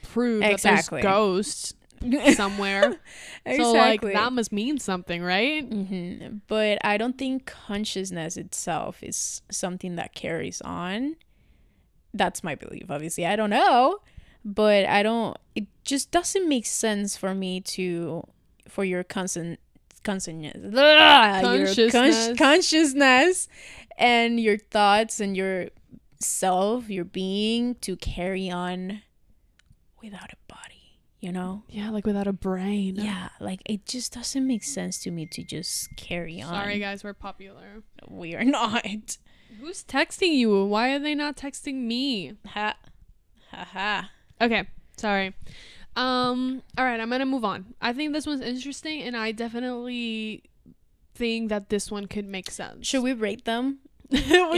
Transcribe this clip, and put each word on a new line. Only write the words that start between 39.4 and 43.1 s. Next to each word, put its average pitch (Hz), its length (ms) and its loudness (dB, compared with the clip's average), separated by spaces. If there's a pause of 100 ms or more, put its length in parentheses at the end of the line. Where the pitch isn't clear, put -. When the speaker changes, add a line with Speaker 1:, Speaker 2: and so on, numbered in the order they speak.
Speaker 1:
Who's 311 240 -14
texting 320 500 0
you? 214 320 4
Why 214 240 2
are 277 80 0
they 302 160 -2
not 294 220 -4
texting 277 380 -10 (120)
me? 233 480 -4 (140)
Speaker 2:
Ha. 214 280 -4 (760)